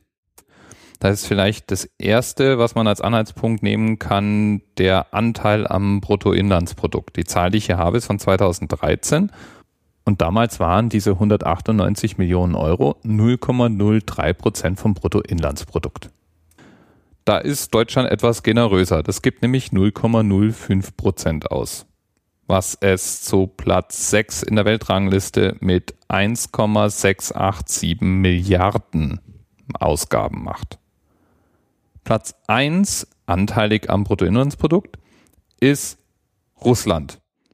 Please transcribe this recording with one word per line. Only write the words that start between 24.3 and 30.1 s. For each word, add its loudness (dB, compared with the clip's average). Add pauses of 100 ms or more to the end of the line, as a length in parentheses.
in -2
der 2
Weltrangliste 0
mit 0 (120)
eins -2
Komma 2
sechs -2
acht -2
sieben -2
Milliarden 0 (540)
Ausgaben -2